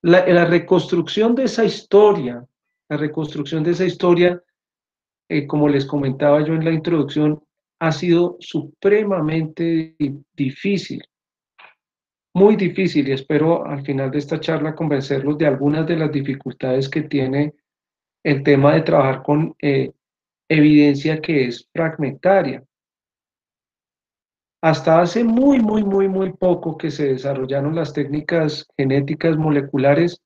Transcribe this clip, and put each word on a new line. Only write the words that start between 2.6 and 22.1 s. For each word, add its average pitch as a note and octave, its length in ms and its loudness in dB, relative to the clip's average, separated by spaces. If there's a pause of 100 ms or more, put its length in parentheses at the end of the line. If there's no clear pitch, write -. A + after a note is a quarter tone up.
la D3 80 -4
reconstrucción D3+ 680 -6
de E3+ 80 0
esa F3 140 0
historia, F3 560 2 (880)
eh, D3+ 160 -2
como D3 240 0
les C3+ 160 0
comentaba C#3+ 580 0
yo D#3+ 120 -2
en D#3+ 100 -2
la E3 60 0
introducción, D3+ 720 -2 (360)
ha E3 120 -2
sido F3 480 0
supremamente D#3+ 1600 -2
di-, C#3 240 -6 (100)
difícil, - 720 -4 (1300)
muy G3+ 220 6
difícil, E3 520 -2
y C3+ 60 0
espero D#3 520 0
al C#3 180 -8
final C3+ 280 -4
de D3 80 -2
esta D3+ 200 -6
charla D#3 360 -4
convencerlos C#3+ 640 -2
de D#3 100 0
algunas D3 400 0
de E3+ 100 0
las D3+ 140 -2
dificultades C3+ 760 -4
que D3+ 140 -4
tiene C#3+ 520 -2 (680)
el C#3 200 0
tema C#3+ 320 4
de D#3+ 60 2
trabajar C3+ 420 0
con, D3+ 360 -2
eh, C3+ 320 -2 (560)
evidencia D3+ 720 4
que C#3+ 260 0
es - 260 -10
fragmentaria. D#3+ 920 -2 (2000)